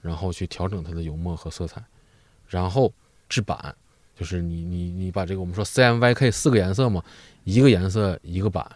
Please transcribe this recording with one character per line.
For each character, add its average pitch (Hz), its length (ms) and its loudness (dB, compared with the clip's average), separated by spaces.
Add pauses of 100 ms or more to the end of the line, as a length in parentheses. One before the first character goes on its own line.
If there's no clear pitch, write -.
然 85 160 -6
后 90 160 -4
去 90 140 -6
调 90 200 -6
整 95 160 -6
它 80 100 -10
的 85 100 -6
油 80 140 -6
墨 85 200 -6
和 78 140 -12
色 85 160 -8
彩， 110 160 -12 (640)
然 90 220 -2
后 120 240 2 (340)
制 - 140 -2
版， 78 340 -6 (400)
就 - 100 -8
是 87 180 -4
你， 85 200 -4
你， 87 280 -4
你 92 200 -6
把 95 140 -4
这 90 100 -4
个 95 60 -6
我 90 60 -6
们 90 80 -6
说 104 100 -2
C - 180 2
M 117 160 6
Y 123 140 6
K 123 180 4
四 - 200 2
个 120 80 6
颜 95 160 2
色 127 160 2
嘛， 92 120 0 (420)
一 101 160 4
个 135 100 8
颜 92 200 4
色 101 320 0
一 87 180 -6
个 104 100 2
版 82 140 -4 (120)